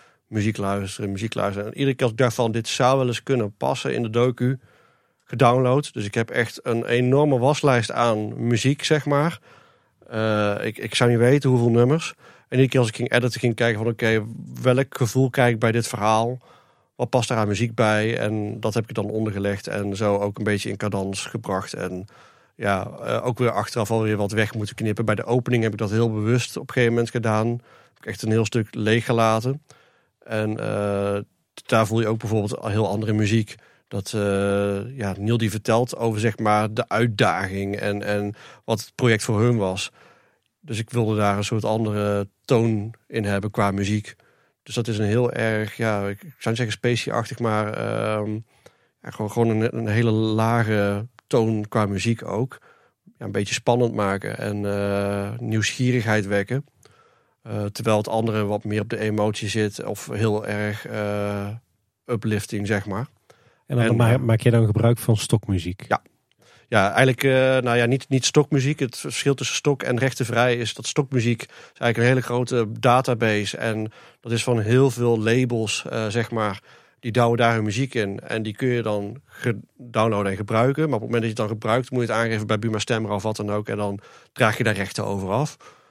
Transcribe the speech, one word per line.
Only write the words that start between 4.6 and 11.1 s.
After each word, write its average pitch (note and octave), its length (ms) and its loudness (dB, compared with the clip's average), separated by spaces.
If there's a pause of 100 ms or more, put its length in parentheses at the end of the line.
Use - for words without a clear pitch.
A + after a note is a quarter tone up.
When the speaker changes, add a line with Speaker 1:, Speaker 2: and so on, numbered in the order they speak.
Speaker 1:
gedownload. B2+ 680 4
Dus G#2+ 120 -4
ik G2+ 80 -6
heb A2+ 160 0
echt A#2 340 -2
een A#2 220 -2
enorme B2+ 520 4
waslijst B2+ 540 2
aan A2+ 560 0
muziek, B2 360 2
zeg D3+ 220 2
maar. D3 340 2 (720)
Eh, G#2+ 520 0
ik, A2 160 -4
ik - 180 -8
zou A#2+ 140 4
niet A#2+ 100 4